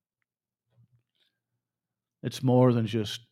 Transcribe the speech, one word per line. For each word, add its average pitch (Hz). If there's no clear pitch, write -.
It's -
more 127
than 117
just, 107